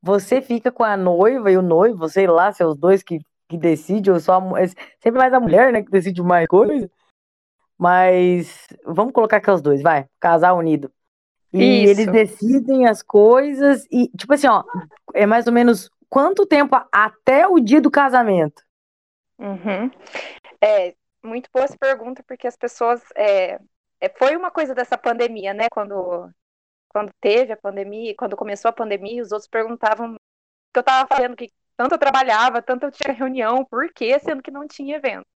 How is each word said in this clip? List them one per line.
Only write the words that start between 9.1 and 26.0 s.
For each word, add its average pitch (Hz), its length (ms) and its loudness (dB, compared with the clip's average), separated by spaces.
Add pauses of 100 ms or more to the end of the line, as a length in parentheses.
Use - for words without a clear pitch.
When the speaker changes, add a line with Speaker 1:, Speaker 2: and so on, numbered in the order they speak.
Speaker 1:
colocar 220 260 2
que 202 100 -2
é 202 40 4
os 170 80 0
dois, 143 200 0
vai, 151 260 0 (120)
casal 175 380 4
unido. 151 340 -4 (640)
E 202 300 4
Speaker 2:
Isso. 202 80 6
Speaker 1:
eles 202 200 2
decidem 233 760 0
as 220 160 0
coisas 269 880 4
e, 247 160 0 (100)
tipo 254 160 -2
assim, 285 140 2
ó, 214 160 2 (500)
é 202 120 2
mais 233 220 0
ou 240 60 0
menos 240 360 2 (200)
quanto 370 360 0
tempo 285 300 2
a-, - 160 -2
até 254 560 2
o 359 120 4
dia 247 200 4
do 285 120 2
casamento? 226 720 0 (720)
Speaker 2:
Uhum. 202 540 -8 (680)
É, 202 340 0 (280)
muito 233 280 -14
boa 262 140 -2
essa 285 120 -10
pergunta, 254 500 -6
porque 254 200 -12
as 240 80 -8
pessoas, 240 460 -4 (140)
é, 196 440 -2 (400)
é, 190 180 -4
foi 277 180 0
uma 349 160 -8
coisa 285 240 -6
dessa 247 220 -6
pandemia, 233 560 -6
né? 220 180 -4
Quando, 180 580 -8 (600)